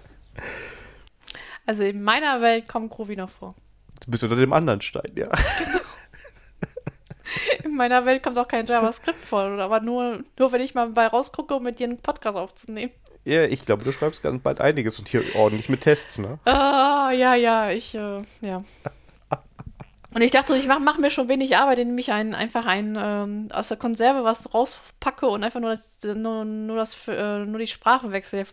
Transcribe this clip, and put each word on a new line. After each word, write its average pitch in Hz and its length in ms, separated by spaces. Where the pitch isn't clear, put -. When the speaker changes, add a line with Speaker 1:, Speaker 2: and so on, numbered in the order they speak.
Speaker 1:
Also 214 180
in 202 180
meiner 254 380
Welt 226 280
kommt 226 220
Groovy 208 260
noch 190 140
vor. - 240
Speaker 2:
Du 117 60
bist 117 140
unter 117 120
dem 131 160
anderen 156 280
Stein, - 360
ja. - 120
Speaker 1:
Genau. - 500
<laughs> - 0
In 302 120
meiner 247 300
Welt 262 160
kommt 247 160
auch 247 100
kein 226 180
JavaScript 240 540
vor, 196 320
oder? 202 120
Aber 214 160
nur, 240 440
nur 262 120
wenn 240 100
ich 262 140
mal 240 140
bei 226 180
rausgucke 262 480
und 262 80
mit 247 160
dir 247 80
einen 240 120
Podcast - 380
aufzunehmen. 214 540
Speaker 2:
Ja, 156 200
ich 127 180
glaube, 104 220
du 135 80
schreibst 156 300
ganz 131 200
bald - 180
einiges 139 380
und 101 100
hier - 140
ordentlich 107 320
mit 131 140
Tests, - 360
ne? 110 280
Speaker 1:
Ah, 277 680
ja, 254 240
ja, 226 340
ich, 220 240
äh, 202 260
ja. 190 220
Und 226 100
ich 240 100
dachte, 269 240
ich 269 100
mach, 269 140
mach 285 180
mir 285 120
schon 262 180
wenig 262 280
Arbeit, 262 220
indem 247 200
ich 247 120
ein, 214 240
einfach 226 320
ein, 214 320
ähm, 208 540
aus - 160
der 220 80
Konserve 240 480
was 226 280
rauspacke - 760
und 208 160
einfach 240 160
nur 226 100
das, - 320
nur, 220 420
nur 214 320
das, 220 300
äh, 208 380
nur 214 160
die 226 80
Sprache 247 420
wechsle, 196 420